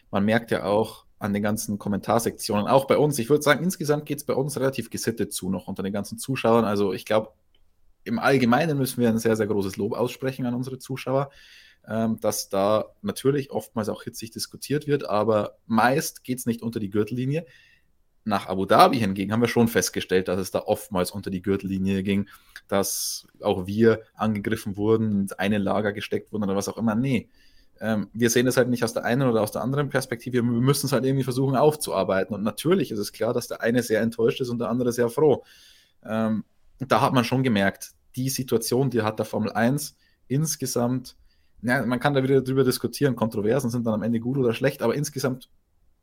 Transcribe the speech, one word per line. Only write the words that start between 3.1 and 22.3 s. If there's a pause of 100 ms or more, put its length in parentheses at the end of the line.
ich
würde
sagen,
insgesamt
geht's
bei
uns
relativ
gesittet
zu
noch
unter
den
ganzen
Zuschauern.
Also
ich
glaub, (680)
im
Allgemeinen
müssen
wir
ein
sehr,
sehr
großes
Lob
aussprechen
an
unsere
Zuschauer, (580)
ähm,
dass
da
natürlich
oftmals
auch
hitzig
diskutiert
wird,
aber
meist
geht's
nicht
unter
die
Gürtellinie. (840)
Nach
Abu
Dhabi
hingegen
haben
wir
schon
festgestellt,
dass
es
da
oftmals
unter
die
Gürtellinie
ging, (380)